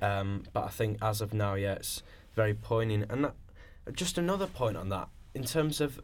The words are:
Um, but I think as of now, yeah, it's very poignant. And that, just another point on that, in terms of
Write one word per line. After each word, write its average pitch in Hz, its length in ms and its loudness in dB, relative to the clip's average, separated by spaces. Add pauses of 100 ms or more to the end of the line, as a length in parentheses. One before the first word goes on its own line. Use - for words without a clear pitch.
Um, 98 360 0 (100)
but 113 100 0
I 107 60 -4
think 107 340 0
as 107 180 0
of 107 140 -2
now, 101 180 2
yeah, 98 200 2
it's - 280 -6 (340)
very 107 200 4
poignant. 110 560 2
And 135 140 2
that, - 100 -4 (580)
just 180 240 -2
another 185 300 2
point 120 280 0
on 87 140 -4
that, 95 180 -2 (260)
in 131 100 -4
terms 151 380 2
of 139 220 0